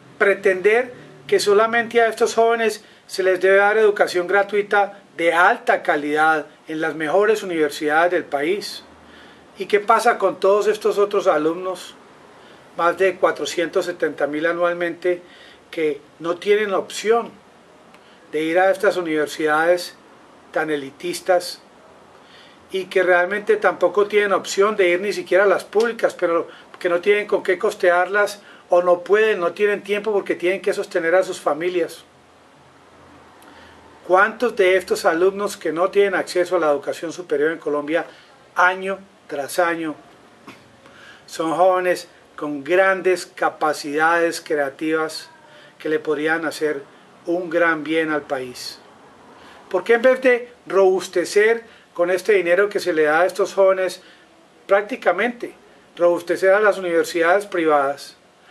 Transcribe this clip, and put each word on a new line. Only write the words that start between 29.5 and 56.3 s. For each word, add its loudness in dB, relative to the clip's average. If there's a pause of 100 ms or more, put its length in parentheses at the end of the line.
tienen -2
tiempo -4
porque -2
tienen -2
que 0
sostener -2
a 4
sus -8
familias? -4 (2000)
¿Cuántos 2
de 4
estos -4
alumnos 0
que -6
no 0
tienen 2
acceso -2
a 0
la 2
educación -4
superior -2
en -8
Colombia -4 (480)
año 0 (280)
tras -8
año 0 (1300)
son -6
jóvenes 2 (280)
con -8
grandes 2
capacidades -2
creativas -4 (500)
que -6
le 0
podrían -2
hacer -4 (440)
un -4
gran 0
bien -2
al -2
país? -10 (920)
¿Por -4
qué 2
en 2
vez 4
de 2 (160)
robustecer 0 (120)
con 0
este 0
dinero 2
que -4
se -2
le 2
da 2
a 2
estos -2
jóvenes, 2 (640)
prácticamente -2 (400)
robustecer 2